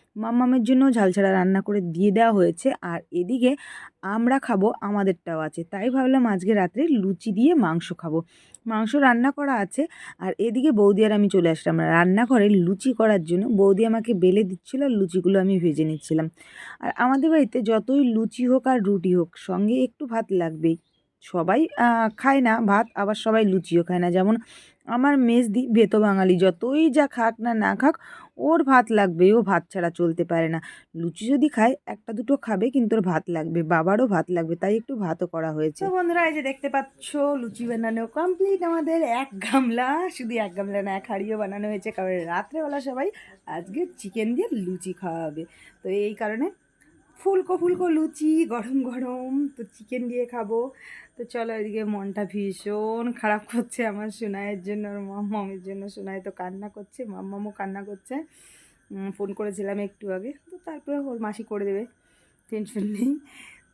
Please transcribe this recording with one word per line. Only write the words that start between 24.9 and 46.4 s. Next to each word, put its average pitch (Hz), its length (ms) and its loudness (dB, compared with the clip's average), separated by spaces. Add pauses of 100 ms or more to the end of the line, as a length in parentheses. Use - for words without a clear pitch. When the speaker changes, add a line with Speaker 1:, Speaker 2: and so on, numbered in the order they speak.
Speaker 1:
মেজদি 240 440 4 (100)
ভেতো 214 280 4
বাঙালি, 190 360 4
যতই 233 540 2
যা 277 160 4
খাক 233 340 -2
না 233 140 -2
না 202 220 2
খাক, 269 180 2 (440)
ওর 311 260 2
ভাত 254 260 4
লাগবেই, 190 420 4
ও 233 100 6
ভাত 175 280 0
ছাড়া 170 200 -2
চলতে 170 340 0
পারে 165 240 0
না। 160 100 -2 (360)
লুচি 170 340 -6
যদি 285 200 2
খায় 233 260 2 (120)
একটা - 260 -12
দুটো 233 240 -2
খাবে, 214 340 -2
কিন্তু 233 240 0
ওর 220 80 2
ভাত 170 260 0
লাগবে, 165 340 -2
বাবারও 165 440 2
ভাত 175 240 0
লাগবে, 170 260 -2
তাই 196 200 -2
একটু 226 200 -8
ভাতও 175 300 -4
করা 160 260 -6
হয়েছে। 156 320 -4
Speaker 2:
তো 381 60 -4
বন্ধুরা, 349 360 0
এই 320 80 -2
যে 302 80 -6
দেখতে 269 260 -6
পাচ্ছ 269 380 -6 (320)
লুচি 233 280 -10
বানানো 226 360 -4 (140)
কমপ্লিট 370 460 0
আমাদের। 330 360 -2 (140)
এক 262 160 -4 (140)
গামলা, 240 460 0 (280)
শুধু 240 180 -8 (100)
এক 185 100 -8
গামলা 202 280 -4
না, 196 140 -6
এক 196 120 -10
হাঁড়িও 214 300 -6
বানানো 208 300 -6
হয়েছে, 214 220 -8
কারণ 190 220 -4 (200)
রাত্রেবেলা 285 480 -6
সবাই 262 280 -6 (380)
আজকে 180 340 -10 (180)
চিকেন 214 360 -6
দিয়ে 403 140 -2 (160)
লুচি 180 280 -8
খাওয়া 165 320 -8
হবে। 156 180 -10 (400)
তো - 40 -12 (220)
এই 214 60 -8
কারণে 226 340 -6 (720)